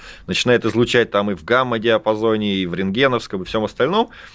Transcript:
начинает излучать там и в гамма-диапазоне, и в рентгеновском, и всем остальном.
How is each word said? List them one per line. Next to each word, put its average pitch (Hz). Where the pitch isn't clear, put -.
начинает 117
излучать 117
там 101
и 98
в 80
гамма-диапазоне, 110
и 92
в 85
рентгеновском, 101
и 90
всем 110
остальном. 180